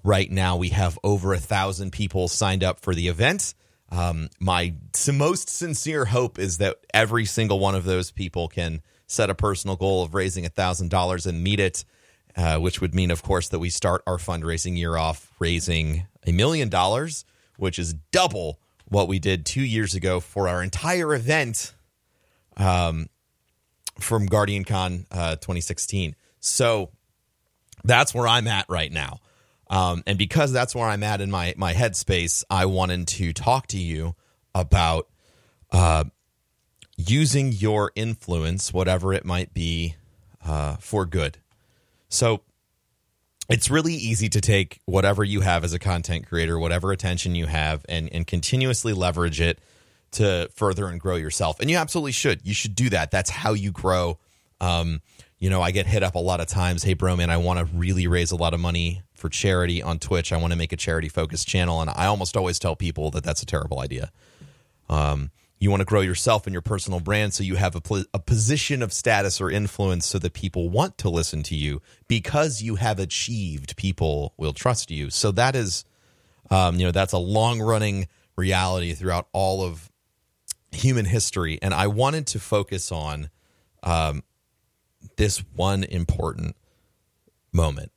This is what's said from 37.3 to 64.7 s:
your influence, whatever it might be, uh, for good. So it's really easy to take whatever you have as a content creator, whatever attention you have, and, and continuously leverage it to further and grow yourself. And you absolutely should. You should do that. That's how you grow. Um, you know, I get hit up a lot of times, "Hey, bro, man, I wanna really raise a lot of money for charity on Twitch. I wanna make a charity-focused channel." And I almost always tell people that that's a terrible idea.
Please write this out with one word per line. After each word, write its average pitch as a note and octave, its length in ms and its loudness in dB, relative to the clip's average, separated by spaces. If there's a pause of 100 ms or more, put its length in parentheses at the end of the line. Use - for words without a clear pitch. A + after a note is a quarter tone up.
your G#2 440 2
influence, F2+ 760 -4
whatever F#2 400 2
it F#2+ 140 -2
might F2+ 280 -4
be, E2 420 -2 (500)
uh, D2+ 320 -2
for G2+ 280 -2
good. D#2+ 340 -2 (680)
So A2+ 360 2 (1080)
it's B2 200 2
really D#3 240 2
easy A2+ 360 0
to G#2+ 100 2
take G2 460 2
whatever F#2+ 400 4
you G2+ 160 0
have F2 240 2
as E2+ 80 -2
a F2 60 -4
content F2+ 480 -2
creator, E2 300 0
whatever F2 360 0
attention F2 420 -2
you E2 120 0
have, D#2 420 -2
and, D#2+ 240 -4
and E2 120 -2
continuously A#2+ 680 0
leverage E2+ 480 0
it E2+ 180 0 (520)
to F#2 440 2
further G2 320 0
and F2 100 -8
grow F2 200 -2
yourself. D#2 420 -2
And C#3+ 100 -2
you E3 60 4
absolutely D#3 380 -2
should. - 340 2
You G2+ 60 0
should G#2 200 -2
do B2 180 2
that. D#2+ 200 0
That's F#2 180 0
how - 220 -2
you G2+ 220 0
grow. F2+ 440 0 (440)
Um, E2+ 400 0 (380)
you G2 100 0
know, F#2 120 2
I F2 100 4
get F#2+ 140 2
hit G2+ 160 2
up F2+ 140 0
a F2 40 0
lot F2 200 0
of E2 80 -2
times, F2+ 340 0
"Hey, G2 120 2
bro, F2+ 240 2
man, E2+ 120 2
I E2+ 80 2
wanna F2 280 0
really F2 420 0
raise F2 240 2
a F2 60 -2
lot E2 160 0
of E2+ 60 -2
money E2+ 440 -2 (100)
for - 160 -8
charity F2+ 540 0
on E2 160 -2
Twitch. - 320 -2
I E2+ 60 0
wanna E2+ 180 0
make E2 160 -2
a D#2+ 60 -6
charity-focused D#2+ 680 -2
channel." F2 320 0
And D#2+ 120 -2
I F2+ 140 -2
almost G2 300 0
always F2+ 220 0
tell E2 180 -2
people D#2 360 -4
that C#2+ 120 -4
that's D#2 200 -2
a - 20 -12
terrible D2 340 -4
idea. C2 320 -6 (800)